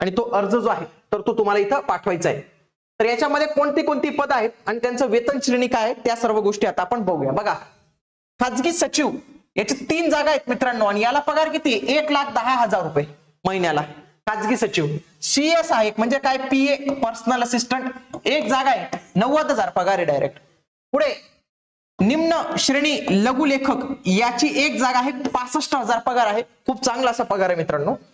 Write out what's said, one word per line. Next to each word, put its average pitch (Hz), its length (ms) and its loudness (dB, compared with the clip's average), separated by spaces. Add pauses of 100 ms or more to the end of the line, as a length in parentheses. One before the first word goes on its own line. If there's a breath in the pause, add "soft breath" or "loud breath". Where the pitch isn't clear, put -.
आणि 185 100 -2
तो 208 120 -2
अर्ज 208 340 0
जो 226 120 2
आहे, 180 160 -2
तर - 360 -6
तो 226 180 -2
तुम्हाला 208 220 2
इथं 202 200 2
पाठवायचा 180 480 -2
आहे. 143 240 -6 (480)
तर 220 60 2
याच्यामध्ये 294 400 0
कोणती 294 360 0
कोणती 294 280 0
पदं 277 240 0
आहेत 226 160 0 (160)
आणि 220 120 -2
त्यांचं 247 280 -2
वेतन 240 360 0
श्रेणी 247 240 2
काय 233 160 0
आहे, 226 120 0
त्या 233 220 -2
सर्व 220 240 0
गोष्टी 208 260 0
आता 185 160 -2
आपण 233 180 -2
बघूया. 156 320 0
बघा, 196 220 0 (880)
खाजगी 254 320 0
सचिव, 294 380 0 (460)
याचे 196 180 -2
तीन 320 360 -2
जागा 294 200 2
आहेत 285 180 2
मित्रांनो 240 360 0
आणि 202 160 0
याला 247 180 2
पगार 302 300 0
किती? 269 480 0
एक 302 160 0
लाख 285 120 2
दहा 254 300 -2
हजार 214 280 2
रुपये 151 220 -2 (420)
महिन्याला. 175 360 0 (440)
खाजगी 214 300 0
सचिव. 180 300 0 (360)
सीएस 320 500 2
आहे, 220 260 2
म्हणजे 247 200 2
काय? 269 180 0
पीए, 269 400 2
पर्सनल 254 680 -2
असिस्टंट, 254 480 -2 (340)
एक 269 220 0
जागा 262 240 2
आहे, 190 280 -2 (180)
नव्वद 285 340 2
हजार 214 180 0
पगार 185 260 0
आहे 180 100 0
डायरेक्ट. 143 320 0 (560)
पुढे 285 360 0 (720)
निम्न 320 580 2
श्रेणी 262 640 2
लघुलेखक, 269 520 2 (300)
याची 240 600 2
एक 226 140 -2
जागा 254 180 2
आहे, 254 120 0
पासष्ट 269 680 -4
हजार 233 220 0
पगार 240 280 2
आहे, 208 160 0
खूप - 420 -6
चांगला 247 260 0
असा 233 120 -2
पगार 196 260 0
आहे 180 80 2
मित्रांनो. 156 380 0 (200)